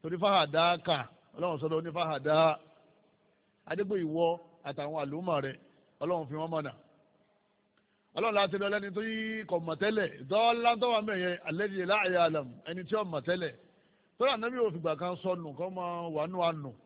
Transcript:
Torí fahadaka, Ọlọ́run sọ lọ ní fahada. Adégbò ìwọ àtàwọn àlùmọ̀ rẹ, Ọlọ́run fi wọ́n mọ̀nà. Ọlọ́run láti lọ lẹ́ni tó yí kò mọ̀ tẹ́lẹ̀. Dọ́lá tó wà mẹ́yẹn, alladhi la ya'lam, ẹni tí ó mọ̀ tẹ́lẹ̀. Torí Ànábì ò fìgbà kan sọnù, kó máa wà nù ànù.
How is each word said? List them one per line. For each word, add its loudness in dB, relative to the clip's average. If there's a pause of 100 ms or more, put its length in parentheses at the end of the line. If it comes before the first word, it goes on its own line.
Torí -4
fahadaka, 4 (340)
Ọlọ́run -2
sọ -2
lọ 2
ní -6
fahada. 0 (1300)
Adégbò -2
ìwọ 0 (400)
àtàwọn -6
àlùmọ̀ -2
rẹ, -4 (480)
Ọlọ́run 0
fi -8
wọ́n -4
mọ̀nà. -4 (1400)
Ọlọ́run 0
láti 4
lọ -2
lẹ́ni -2
tó -4
yí -4 (300)
kò -2
mọ̀ -4
tẹ́lẹ̀. 0 (140)
Dọ́lá 4
tó 0
wà 4
mẹ́yẹn, 0
alladhi -2
la 4
ya'lam, 2 (140)
ẹni -8
tí -4
ó 2
mọ̀ -4
tẹ́lẹ̀. -2 (680)
Torí 4
Ànábì -2
ò 4
fìgbà -2
kan -4
sọnù, -2
kó -6
máa -6
wà -2
nù -4
ànù. 0 (160)